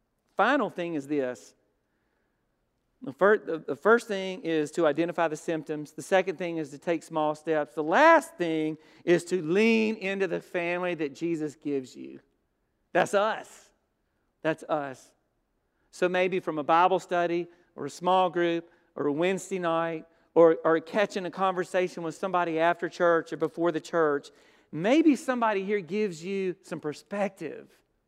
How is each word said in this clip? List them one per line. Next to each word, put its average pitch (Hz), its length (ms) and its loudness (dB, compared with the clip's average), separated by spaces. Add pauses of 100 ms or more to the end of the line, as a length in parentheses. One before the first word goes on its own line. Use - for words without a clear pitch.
(380)
Final 233 320 2
thing 170 240 -8
is 139 140 -6
this. 135 460 -4 (1500)
The 143 120 -10
fir-, 202 240 4
the, 165 220 -6
the 143 160 -8
first 226 320 4
thing 190 360 -6
is 156 280 -2
to 170 160 2
identify 165 400 0
the 151 100 -6
symptoms. 151 540 -6
The - 100 -16
second 185 360 0
thing 170 200 -6
is 156 120 -6
to 143 80 -16
take 165 260 -4
small 151 320 -2
steps. 151 400 -4
The 160 80 -4
last 285 540 4
thing 160 400 -2 (260)
is 170 220 2
to 185 160 -4
lean 220 540 2
into 196 320 -4
the 170 120 -4
family 175 560 -4
that 147 200 -6
Jesus 156 400 -4
gives 135 420 -6
you. 135 220 -16 (760)
That's 170 200 0
us. 208 520 -2 (760)
That's 156 220 -4
us. 143 500 -8 (800)
So - 160 0
maybe 185 320 0
from 156 200 -6
a 147 40 -4
Bible 175 360 4
study 175 480 -2 (280)
or 135 100 -10
a 143 40 -8
small 185 400 0
group 170 400 -2 (260)
or 147 120 -2
a 147 40 2
Wednesday 185 480 -2
night 165 460 -2 (280)
or, 165 300 8
or 160 160 4
catching 202 460 -2
a 165 60 -8
conversation 185 720 -2
with 160 120 -6
somebody 175 420 -2
after 170 300 2
church 165 460 2
or 156 40 -6
before 165 340 -2
the 156 100 -2
church, 151 480 0 (420)
maybe 262 460 4
somebody 220 480 -2
here 208 160 -2
gives 175 420 -4
you 190 400 -4
some 165 160 -10
perspective 156 880 -8 (400)